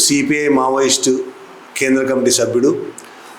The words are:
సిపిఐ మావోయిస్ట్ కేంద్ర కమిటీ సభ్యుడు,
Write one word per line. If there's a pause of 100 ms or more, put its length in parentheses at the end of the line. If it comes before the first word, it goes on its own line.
సిపిఐ
మావోయిస్ట్ (680)
కేంద్ర
కమిటీ
సభ్యుడు, (680)